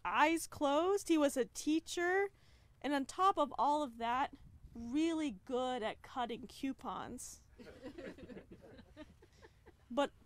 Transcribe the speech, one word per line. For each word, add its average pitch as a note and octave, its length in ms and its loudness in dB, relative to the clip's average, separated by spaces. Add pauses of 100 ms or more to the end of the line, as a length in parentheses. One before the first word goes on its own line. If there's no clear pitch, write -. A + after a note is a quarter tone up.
eyes D4+ 400 4
closed. D#4+ 640 2
He D#4+ 100 6
was C#4+ 180 4
a B3 80 2
teacher. F4 840 0 (520)
And C#4+ 140 -2
on C#4 100 0
top F#4+ 320 4
of D4 220 2
all D4 240 4
of A#3 160 -6
that, A#3+ 320 0 (440)
really D4 680 0
good B3+ 380 -2
at G#3+ 180 -6
cutting A#3+ 480 -6
coupons. - 920 -8 (180)
<laughs> A#3 100 -18 (2250)
But C4 200 2 (160)